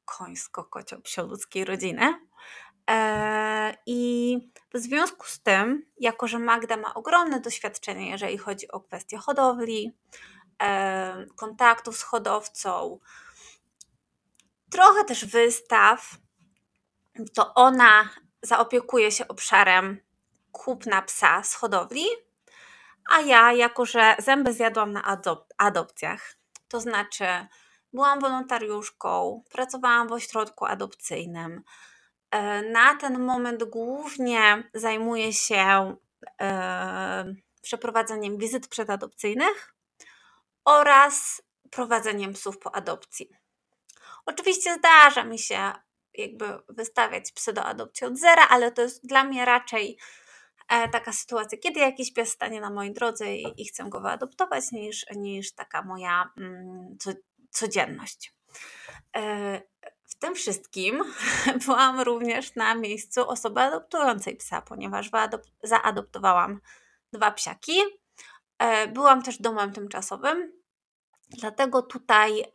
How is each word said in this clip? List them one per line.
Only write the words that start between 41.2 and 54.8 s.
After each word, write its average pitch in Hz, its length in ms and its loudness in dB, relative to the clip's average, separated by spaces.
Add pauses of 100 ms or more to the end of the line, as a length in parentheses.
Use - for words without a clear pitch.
prowadzeniem 214 600 -4
psów 196 260 -10
po - 160 -12
adopcji. - 540 -10 (960)
Oczywiście 349 480 -2
zdarza 302 480 10
mi 226 160 -10
się 196 320 -4 (420)
jakby 208 460 -10 (100)
wystawiać 226 600 -4
psy - 220 -8
do 208 100 -6
adopcji 226 440 -8
od 247 100 -8
zera, 330 320 8
ale 240 220 4
to 240 100 -4
jest 247 260 -6
dla 269 160 4
mnie 262 220 -4
raczej, 240 520 0 (720)
e, 233 200 2
taka 226 240 -4
sytuacja, 220 440 -8
kiedy 302 220 -6
jakiś 262 340 -2
pies 233 160 -4
stanie 220 320 -8
na 208 80 -8
mojej 202 240 -8
drodze 226 420 -6
i, 226 260 -12
i 208 40 -14
chcę 202 240 -14
go 202 120 -12
wyadoptować, 262 720 -6
niż, 214 340 -12 (100)